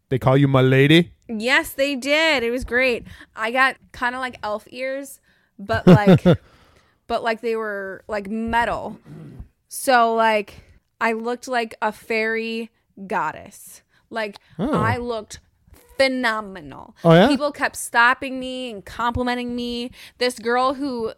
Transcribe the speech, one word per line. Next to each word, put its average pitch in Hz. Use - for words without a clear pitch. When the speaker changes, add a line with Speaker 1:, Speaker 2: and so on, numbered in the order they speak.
Speaker 1:
They 131
call 131
you 143
my 135
lady? 139
Speaker 2:
Yes, 254
they 285
did. 285
It 233
was 247
great. 247
I 220
got 262
kinda, 247
like, 254
elf 214
ears, 269
but, 220
like, 190
Speaker 1:
<laughs> -
Speaker 2:
but, 233
like, 226
they 226
were, 202
like, 202
metal. 220
So, 233
like, 220
I 233
looked 233
like 233
a 220
fairy 226
goddess. 170
Like, 214
Speaker 1:
Oh. 247
Speaker 2:
I 233
looked 240
phenomenal. 214
Speaker 1:
Oh, 165
yeah? 185
Speaker 2:
People 208
kept 139
stopping 262
me 254
and 196
complimenting 247
me. 240
This 247
girl 247
who, 247